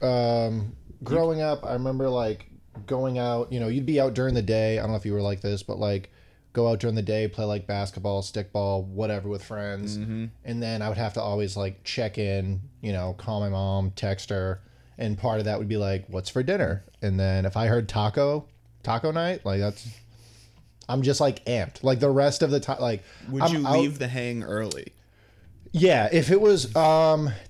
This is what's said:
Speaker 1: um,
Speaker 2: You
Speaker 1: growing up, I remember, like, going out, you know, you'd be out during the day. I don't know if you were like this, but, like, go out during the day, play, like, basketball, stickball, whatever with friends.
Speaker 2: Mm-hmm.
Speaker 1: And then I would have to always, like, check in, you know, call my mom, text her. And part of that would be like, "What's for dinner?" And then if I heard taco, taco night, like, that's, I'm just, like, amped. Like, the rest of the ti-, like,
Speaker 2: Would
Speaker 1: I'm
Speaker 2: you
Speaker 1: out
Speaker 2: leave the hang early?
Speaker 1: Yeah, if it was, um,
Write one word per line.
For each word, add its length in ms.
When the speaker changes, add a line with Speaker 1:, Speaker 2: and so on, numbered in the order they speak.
Speaker 1:
um, 760
Speaker 2:
You 20
Speaker 1:
growing 380
up, 240
I 80
remember, 360
like, 360
going 320
out, 320
you 80
know, 80
you'd 180
be 140
out 140
during 200
the 80
day. 380
I 40
don't 80
know 60
if 80
you 80
were 80
like 200
this, 200
but, 160
like, 320
go 160
out 100
during 160
the 60
day, 260
play, 160
like, 240
basketball, 540
stickball, 640
whatever 420
with 160
friends. 540
Speaker 2:
Mm-hmm. 280
Speaker 1:
And 180
then 180
I 60
would 100
have 180
to 60
always, 360
like, 260
check 340
in, 440
you 120
know, 240
call 240
my 80
mom, 420
text 380
her. 320
And 200
part 220
of 60
that 140
would 80
be 80
like, 320
"What's 220
for 140
dinner?" 420
And 180
then 260
if 120
I 100
heard 220
taco, 560
taco 280
night, 340
like, 140
that's, 260
I'm 140
just, 180
like, 260
amped. 380
Like, 160
the 100
rest 320
of 100
the 100
ti-, 180
like, 240
Speaker 2:
Would 120
Speaker 1:
I'm 100
Speaker 2:
you 140
Speaker 1:
out 120
Speaker 2:
leave 200
the 80
hang 360
early? 500
Speaker 1:
Yeah, 380
if 200
it 80
was, 340
um, 580